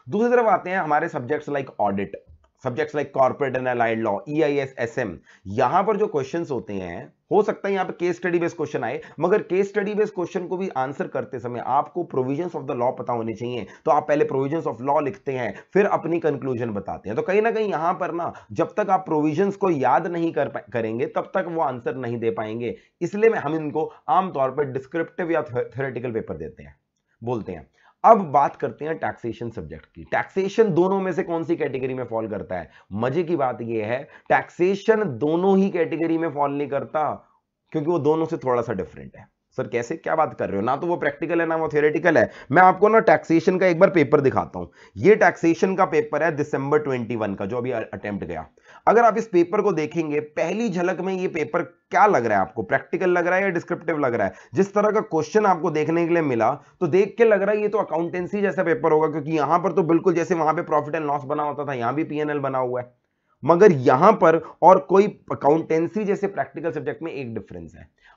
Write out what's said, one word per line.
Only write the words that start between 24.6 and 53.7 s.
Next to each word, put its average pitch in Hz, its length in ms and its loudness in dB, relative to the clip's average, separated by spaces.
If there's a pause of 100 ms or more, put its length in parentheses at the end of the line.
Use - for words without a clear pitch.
डिस्क्रिप्टिव 160 680 -6
या 160 120 0
थ्यो-, 120 340 -6
थ्योरेटिकल 127 360 -6
पेपर 101 240 -6
देते 76 260 -14
हैं, 71 140 -20 (480)
बोलते 113 280 -6
हैं। 80 180 -16 (340)
अब 214 140 10
बात 147 380 0
करते 135 280 -6
हैं 160 140 -6
टैक्सेशन 113 520 -8
सब्जेक्ट 78 360 -14
की। 82 180 -20
टैक्सेशन 190 720 0
दोनों 185 260 2
में 185 120 -2
से 175 100 -2
कौन 165 220 -4
सी 160 120 -2
कैटेगरी 135 380 -4
में 127 100 -6
फॉल 110 240 -4
करता 95 280 -6
है? 82 140 -10 (220)
मजे 127 300 0
की 165 140 -2
बात 127 260 -2
यह 113 240 -4
है, 127 220 -4 (200)
टैक्सेशन 190 760 0
दोनों 165 540 2
ही 196 120 4
कैटेगरी 165 480 0
में 160 160 -4
फॉल 143 180 0
नहीं 143 160 -4
करता, 135 640 -4 (420)
क्योंकि 156 180 -2
वो 175 80 2
दोनों 156 280 2
से 160 100 -4
थोड़ा 123 260 0
सा 113 100 -4
डिफरेंट 90 440 -10
है। - 220 -20 (120)
सर - 180 -6
कैसे, 202 280 -4
क्या 160 200 -4
बात 151 180 0
कर 104 140 -4
रहे 95 80 -4
हो? 98 60 0
ना 127 140 0
तो 175 100 -6
वो 170 100 0
प्रैक्टिकल 165 440 -2
है, 165 60 0
ना 160 100 -2
वो 160 120 -2
थ्योरेटिकल 151 500 2
है। 110 120 2 (220)
मैं 175 100 6
आपको 185 260 6
ना 220 120 6
टैक्सेशन 170 580 4
का 185 80 4
एक 170 140 4
बार 190 100 8
पेपर 147 300 4
दिखाता 107 380 0
हूँ। 87 120 -10 (260)
ये 165 200 6
टैक्सेशन 185 580 2
का 151 100 2
पेपर 147 380 0
है 160 140 0
दिसंबर 143 420 0
ट्वेंटी 127 380 -4
वन 104 180 -2
का, 101 120 -6
जो 107 100 -4
अभी 123 140 -4
अ-, 110 220 -6
अटेम्प्ट 101 320 -8
गया। 80 220 -10 (400)
अगर 214 180 6
आप 214 140 4
इस 226 100 -4
पेपर 175 320 2
को 202 120 2
देखेंगे, 156 480 -2
पहली 175 500 -4
झलक 180 300 -2
में 190 140 -4
ये 185 140 -2
पेपर 170 340 -2
क्या - 440 0
लग 143 200 4
रहा 107 120 2
है - 20 2
आपको? 110 220 -4
प्रैक्टिकल 165 480 -2
लग 175 160 2
रहा 180 100 2
है 190 60 0
या 196 60 0
डिस्क्रिप्टिव 170 500 -2